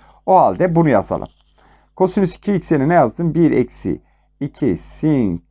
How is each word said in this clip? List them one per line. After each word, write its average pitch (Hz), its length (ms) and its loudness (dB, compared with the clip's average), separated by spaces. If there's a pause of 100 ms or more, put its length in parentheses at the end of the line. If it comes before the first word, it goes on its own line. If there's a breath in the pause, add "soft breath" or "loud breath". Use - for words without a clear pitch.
(260 soft breath)
O 190 100 4
halde 160 380 2
bunu 165 140 2
yazalım. 95 400 -2 (680 soft breath)
Kosinüs 185 400 0
iki 202 180 -4
x 165 180 -2
yerine 139 160 0
ne 175 60 2
yazdım? 160 400 0
Bir 160 160 4
eksi - 520 -4 (380)
iki 135 360 -4
sin 127 760 -4